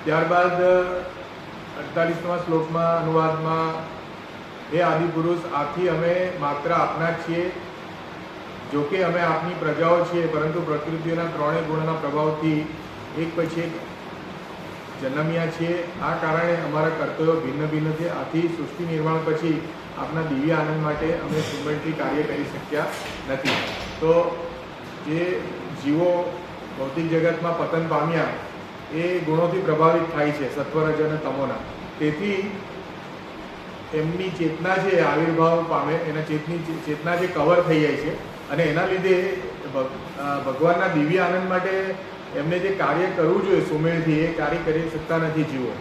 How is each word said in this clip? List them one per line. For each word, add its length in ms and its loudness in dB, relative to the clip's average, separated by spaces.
ત્યારબાદ 580 4
અડતાલીસમા 580 -2
શ્લોકમાં, 680 2
અનુવાદમાં, 800 2
"હે 80 4
આદિપુરુષ, 720 2
આથી 340 0
અમે 520 2
માત્ર 320 0
આપના 380 2
જ 40 -2
છીએ. 360 -2
જો 100 0
કે 200 0
અમે 180 2
આપની 400 0
પ્રજાઓ 440 4
છીએ, 220 0
પરંતુ 340 0
પ્રકૃતિના 640 -2
ત્રણેય 400 0
ગુણના 300 0
પ્રભાવથી 840 0
એક 180 -2
પછી 240 0
એક 340 -6
જન્મ્યા 440 0
છીએ. 380 0
આ 80 0
કારણે 440 2
અમારા 340 2
કર્તવ્યો 440 2
ભિન્ન 340 0
ભિન્ન 260 0
છે. 160 -2
આથી 500 0
સૃષ્ટિ 260 -6
નિર્માણ 400 0
પછી 440 0
આપના 240 -2
દિવ્ય 300 2
આનંદ 300 0
માટે 320 0
અમે 260 -2
સુમેળથી 520 -4
કાર્ય 300 0
કરી 220 -2
શક્યા 400 -4
નથી." 180 0
તો 360 4
જે 340 0
જીવો 560 2
ભૌતિક 320 -2
જગતમાં 480 2
પતન 300 0
પામ્યા, 360 2
એ 240 0
ગુણોથી 440 2
પ્રભાવિત 520 4
થાય 160 2
છે, 260 -4
સત્વ, 320 0
રજ 120 0
અને 160 2
તમોના. 380 -2
તેથી 520 0
એમની 340 0
ચેતના 480 0
છે, 240 4
આવિર્ભાવ 680 4
પામે, 260 0
એના 260 -2
ચેતની, 380 -2
ચેતના 300 -2
જે 100 0
કવર 340 6
થઈ 200 4
જાય 120 4
છે 420 -4
અને 120 2
એના 240 2
લીધે 500 2
ભગ-, 460 -4
અ, 180 0
ભગવાનના 480 2
દિવ્ય 320 4
આનંદ 300 2
માટે 460 0
એમને 220 0
જે 100 0
કાર્ય 380 2
કરવું 300 4
જોઈએ 140 6
સુમેળથી, 600 2
એ 120 2
કાર્ય 320 0
કરી 260 0
શકતા 260 -2
નથી 260 2
જીવો. 380 -2